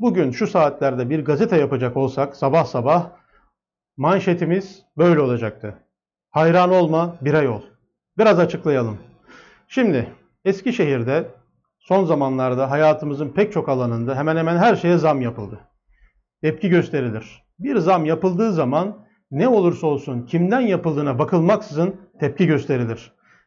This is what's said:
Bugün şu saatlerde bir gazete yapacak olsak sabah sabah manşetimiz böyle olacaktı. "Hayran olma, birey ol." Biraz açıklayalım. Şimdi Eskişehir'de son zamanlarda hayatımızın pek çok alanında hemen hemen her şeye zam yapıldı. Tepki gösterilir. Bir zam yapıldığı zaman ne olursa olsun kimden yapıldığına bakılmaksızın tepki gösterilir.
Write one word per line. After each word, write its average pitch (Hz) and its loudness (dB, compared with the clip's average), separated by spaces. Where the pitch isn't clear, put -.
Bugün 180 2
şu 196 -4
saatlerde 139 0
bir 151 -2
gazete 151 0
yapacak 131 0
olsak 135 -2
sabah 139 2
sabah 143 0
manşetimiz 175 -2
böyle 165 4
olacaktı. 113 -4
"Hayran 170 4
olma, 170 2
birey 143 2
ol." 107 -6
Biraz 196 4
açıklayalım. 135 -2
Şimdi 185 0
Eskişehir'de 151 -2
son 190 0
zamanlarda 131 0
hayatımızın 151 0
pek 208 -2
çok 151 -4
alanında 123 -2
hemen 156 -2
hemen 165 0
her 196 4
şeye 175 2
zam 151 2
yapıldı. 117 -8
Tepki 160 -2
gösterilir. 135 -2
Bir 254 -2
zam 175 2
yapıldığı 180 0
zaman 160 -2
ne 160 0
olursa 175 2
olsun 139 -4
kimden 185 0
yapıldığına 151 -2
bakılmaksızın 175 0
tepki 151 0
gösterilir. 127 -2